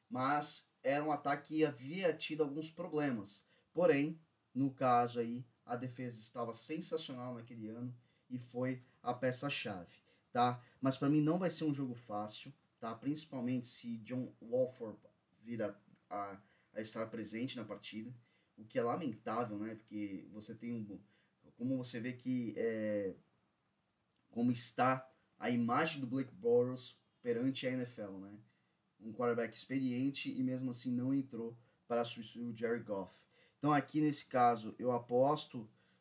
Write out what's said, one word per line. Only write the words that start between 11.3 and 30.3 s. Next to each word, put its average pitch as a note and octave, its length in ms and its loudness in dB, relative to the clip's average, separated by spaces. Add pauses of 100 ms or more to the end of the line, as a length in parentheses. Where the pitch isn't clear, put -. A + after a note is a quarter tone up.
vai F3+ 120 2
ser - 140 -2
um D3 100 2
jogo C3 200 -4
fácil, G#2+ 580 -6 (280)
tá? A2+ 140 -6
Principalmente B2+ 720 -2
se A#2 300 -6
John B2 420 -6
Wolford A#2+ 580 0 (440)
vir A2+ 200 -4
a, G2+ 140 -4 (320)
a, G2+ 300 -6 (340)
a A2 80 -8
estar A2 260 -4
presente A2 500 -6
na A2+ 80 -6
partida, A2 480 -10 (440)
o A2 80 -16
que A#2 140 -2
é A#2 40 2
lamentável, A#2 760 -2
né? A2 160 -4
Porque G#2 580 -8
você A2 220 -10
tem A#2+ 180 -8
um, G#2 260 -6 (580)
como C3 200 0
você B2 240 -4
vê B2 140 -4
que, B2 420 -2
é, G#2+ 580 0 (1160)
como A#2+ 200 4
está B2+ 560 2 (320)
a A#2+ 120 -2
imagem C#3 500 2
do C3 60 -4
Blake B2+ 280 -2
Bortles B2 640 2 (260)
perante B2+ 440 0
a B2+ 40 0
N B2+ 120 0
F A#2+ 180 -8
L, G2 180 -8
né? G2+ 200 -14 (640)
Um A2+ 120 -10
quarterback A#2 440 0
experiente C3 720 0
e C3 140 -2